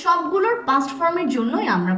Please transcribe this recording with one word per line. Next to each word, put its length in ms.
সবগুলোর 540
পাস্ট 300
ফর্মের 380
জন্যই 300
আমরা 220